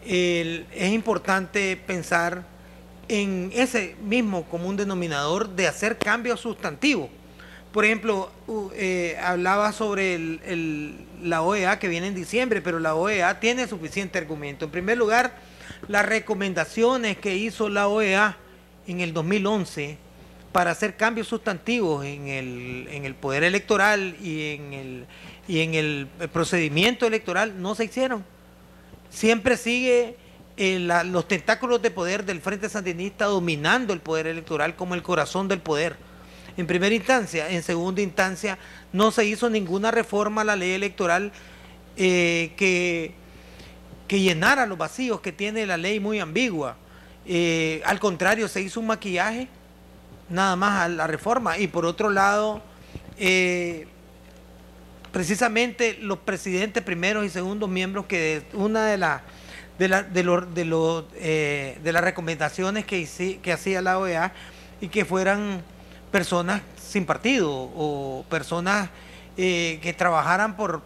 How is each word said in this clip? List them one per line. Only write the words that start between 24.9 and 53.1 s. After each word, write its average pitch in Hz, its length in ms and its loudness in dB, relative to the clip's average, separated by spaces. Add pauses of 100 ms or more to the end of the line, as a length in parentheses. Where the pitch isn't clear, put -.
y 165 120 0
en 160 160 2
el 147 320 0 (260)
procedimiento 170 720 2
electoral 208 560 -2
no 196 140 -4
se 269 100 -2
hicieron. 247 400 -2 (840)
Siempre 233 460 4
sigue, 240 600 2 (400)
eh, 190 240 2
la, 170 240 4
los 180 240 0
tentáculos 220 540 2
de 220 100 2
poder 185 340 -2
del 185 160 -6
Frente 202 280 -4
Sandinista 185 560 -4
dominando 190 680 2
el 170 60 -4
poder 160 260 -2
electoral 160 500 -2
como 180 200 -4
el 175 80 -4
corazón 180 440 0
del 190 120 0
poder. 156 360 0 (600)
En 180 80 -2
primera 180 300 2
instancia, 196 540 0
en 175 120 -2
segunda 180 400 -2
instancia, 190 560 -2 (340)
no 208 200 6
se 220 140 4
hizo 214 220 0
ninguna 208 440 0
reforma 214 500 0
a - 20 2
la 214 120 2
ley 180 160 0
electoral, 190 600 0 (640)
eh, 170 600 4
que, 175 540 2 (960)
que 196 120 2
llenara 190 460 4
los 190 120 -6
vacíos 196 440 -2
que 190 100 -6
tiene 214 360 -4
la 180 100 0
ley 196 220 0
muy 208 200 -2
ambigua. 160 560 -2 (520)
Eh, 165 580 2
al 190 140 2
contrario, 202 480 2
se 190 140 -4
hizo 196 180 -6
un 226 80 -4
maquillaje 220 600 -2 (840)
nada 185 260 2
más 196 260 2
a 170 80 2
la 160 160 -2
reforma. 190 540 0
Y 202 80 2
por 160 180 0
otro 175 240 0
lado, 208 540 2 (560)